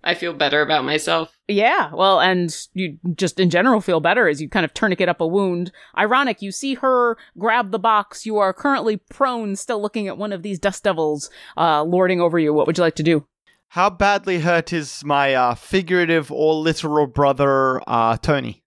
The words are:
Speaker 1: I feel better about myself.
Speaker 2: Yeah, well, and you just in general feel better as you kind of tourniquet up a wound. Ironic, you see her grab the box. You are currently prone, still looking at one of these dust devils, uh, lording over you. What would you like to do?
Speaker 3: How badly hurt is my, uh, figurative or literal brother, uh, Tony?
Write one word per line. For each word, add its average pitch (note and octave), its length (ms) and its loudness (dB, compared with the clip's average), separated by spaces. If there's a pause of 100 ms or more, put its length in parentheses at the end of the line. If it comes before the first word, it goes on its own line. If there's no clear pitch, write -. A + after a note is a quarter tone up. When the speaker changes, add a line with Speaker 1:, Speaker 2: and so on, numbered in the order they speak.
Speaker 1:
I E3+ 100 -2
feel E3+ 180 -6
better D3 280 0
about D3 220 0
myself. D#3+ 540 -4 (100)
Speaker 2:
Yeah, G#3 460 0
well, F#3+ 260 4
and F3+ 340 2 (200)
you F3+ 240 -6 (180)
just - 240 -4
in F3+ 100 4
general G#3+ 300 4
feel F3 220 0
better G3 260 2
as D3 140 -2
you D#3 80 -10
kind F#3 160 0
of - 80 -8
tourniquet F#3 340 0
up F3 140 -2
a D#3+ 60 0
wound. F3+ 440 0 (260)
Ironic, B3 440 0
you G3 100 -10
see C4+ 220 -6
her B3 440 0 (200)
grab A3 340 -2
the G#3+ 80 -4
box. G#3+ 460 -2
You G#3+ 140 -2
are F#3+ 120 2
currently A3+ 460 -2
prone, A#3 580 -4
still G#3+ 260 -4
looking G#3 280 -6
at - 80 -10
one G#3 160 -8
of F3 100 -10
these G3 160 -8
dust F#3+ 240 -4
devils, D#3 460 -2 (260)
uh, D#3 280 2
lording F3+ 360 2
over E3+ 180 2
you. D3+ 160 2
What D3+ 140 2
would E3 100 -2
you F3 60 2
like D#3+ 120 0
to D#3 80 -4
do? D#3 220 2 (440)
Speaker 3:
How F#3 200 0
badly G3 500 0
hurt E3+ 340 0
is D3+ 320 -8
my, C#3 300 2
uh, B2 200 2
figurative E3+ 760 0
or D#3 220 2
literal D#3 520 0
brother, C3+ 800 2
uh, A#2 300 2
Tony? B2+ 500 -2